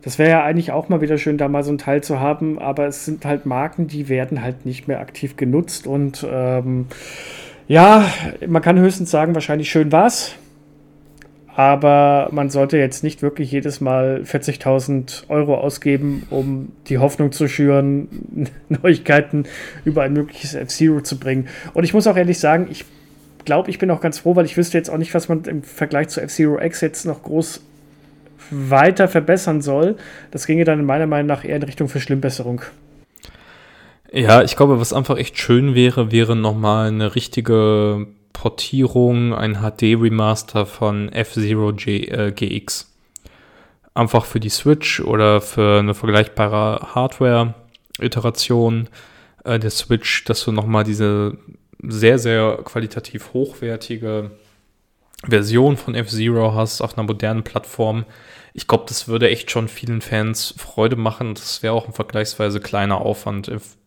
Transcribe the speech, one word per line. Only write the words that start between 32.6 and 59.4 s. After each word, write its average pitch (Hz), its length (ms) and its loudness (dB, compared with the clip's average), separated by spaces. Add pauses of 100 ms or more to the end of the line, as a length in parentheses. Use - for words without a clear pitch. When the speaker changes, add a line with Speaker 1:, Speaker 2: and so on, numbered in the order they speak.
Speaker 2:
Ja, 117 320 6
ich - 120 -2
glaube, 139 240 6
was 117 140 -2
einfach 135 240 0
echt 120 200 -6
schön 127 380 2
wäre, 123 360 4
wäre 113 240 2
nochmal 107 520 0
eine 107 280 -2
richtige 107 920 0 (260)
Portierung, 120 1000 0
ein 107 280 -2
H-D-Remaster 110 1040 0
von 104 460 -4
F-Zero 107 600 -2
J-, 101 380 -4
äh, 101 240 -2
G - 220 -6
X. - 380 -10 (1000)
Einfach 117 320 2
für - 140 -4
die 107 100 -6
Switch - 500 0
oder 107 420 2
für 104 380 2
eine 101 140 0
vergleichbare 107 1040 0
Hardware-Iteration, 117 1900 -2 (540)
äh, 117 140 -2
der 110 120 -2
Switch, - 560 -2
dass - 180 -2
du 117 80 -2
nochmal 107 320 0
diese 104 540 -2 (440)
sehr, 113 380 4
sehr 110 440 0
qualitativ - 720 -10
hochwertige 110 960 -6 (960)
Version 117 500 4
von 120 180 -8
F-Zero 110 580 0
hast 110 280 -2
auf - 160 -6
einer 107 100 -4
modernen 110 360 -4
Plattform. 110 640 -4 (480)
Ich - 140 -14
glaub, - 200 0
das - 200 -10
würde 113 220 2
echt - 200 -4